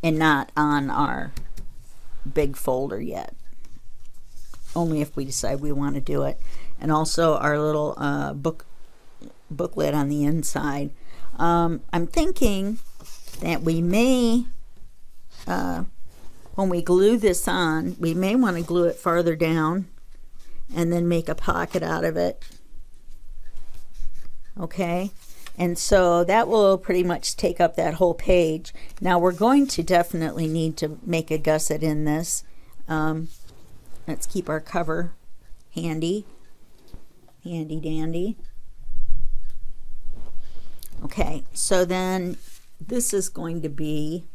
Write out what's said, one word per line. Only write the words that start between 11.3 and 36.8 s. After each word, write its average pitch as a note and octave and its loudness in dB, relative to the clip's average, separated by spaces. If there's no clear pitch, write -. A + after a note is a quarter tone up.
Um, E3+ 2
I'm E3+ 2
thinking A3 2
that E3 -2
we E3 0
may, A#3+ 4
uh, F3+ -2
when G3 0
we F3 0
glue F#3 4
this G3 2
on, F3 0
we E3 0
may F#3 0
want A3 2
to E3+ -4
glue F3 0
it E3+ 2
farther E3+ 0
down E3 0
and E3+ 0
then F3 0
make E3+ 0
a E3 -2
pocket E3+ -2
out E3 -2
of E3 -2
it. F3 -2
Okay, F3+ -4
and F3 0
so F3 6
that G3 4
will G3 6
pretty F3+ 0
much - -2
take F3 0
up E3+ 4
that D#3+ 0
whole E3+ 4
page. E3+ 2
Now F3+ 4
we're F3+ 4
going B3+ 6
to G#3+ -4
definitely E3 0
need D#3+ -2
to D3+ -6
make E3 -2
a D#3 0
gusset D#3 0
in D3+ 0
this. D#3 -2
Um, D#3+ -2
let's - -2
keep F#3+ -4
our D#3 -2
cover E3+ -2
handy, E3+ -4